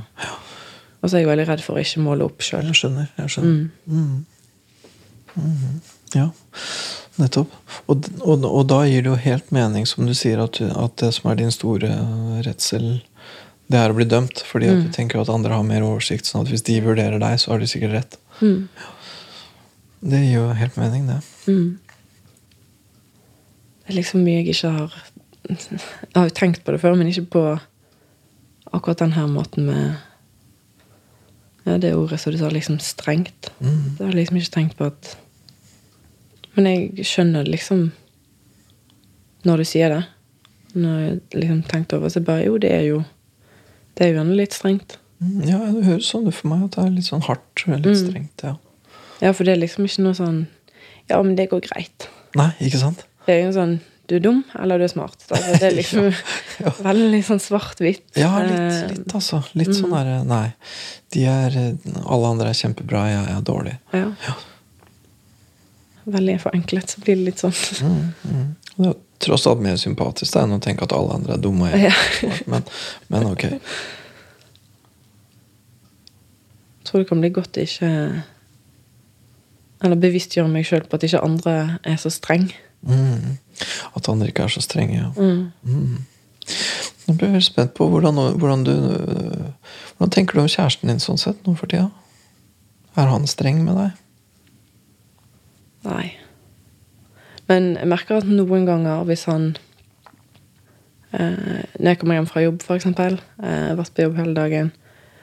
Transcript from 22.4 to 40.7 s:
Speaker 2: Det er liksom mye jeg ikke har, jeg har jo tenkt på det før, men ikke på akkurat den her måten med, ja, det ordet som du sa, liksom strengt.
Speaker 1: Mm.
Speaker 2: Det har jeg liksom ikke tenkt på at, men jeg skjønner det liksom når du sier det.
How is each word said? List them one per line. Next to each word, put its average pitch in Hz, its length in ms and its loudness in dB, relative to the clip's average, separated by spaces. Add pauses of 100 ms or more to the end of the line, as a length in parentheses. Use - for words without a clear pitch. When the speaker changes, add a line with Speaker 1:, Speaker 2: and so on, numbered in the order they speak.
Speaker 2:
Det - 80 -8
er 185 60 0
liksom 180 240 2
mye 170 180 4
jeg 165 140 0
ikke 165 160 0
har, 156 220 -4 (540)
jeg - 680 -8
har 180 100 6
jo 165 80 0
tenkt 175 320 0
på 143 80 -2
det 156 80 0
før, 175 160 4
men 170 100 4
ikke 175 220 -4
på 170 120 2 (1300)
akkurat 175 240 -2
den 165 160 2
her 156 140 0
måten 147 400 -2
med, 143 280 0 (1700)
ja, 175 120 2
det 175 160 2
ordet 160 260 0
som 151 140 -4
du 165 60 -2
sa, 156 100 0
liksom 156 300 -2
strengt. - 720 -4 (100)
Speaker 1:
Mm. 143 360 0
Speaker 2:
Det 190 80 -6
har 190 80 -2
jeg - 100 2
liksom 175 140 0
ikke 170 180 -4
tenkt 160 220 0
på 147 100 -2
at, - 240 -10 (1400)
men 196 100 4
jeg 190 400 -2
skjønner 165 380 2
det 147 80 -2
liksom 165 400 0 (1500)
når 170 120 4
du 160 80 2
sier 160 240 2
det. 156 140 0 (720)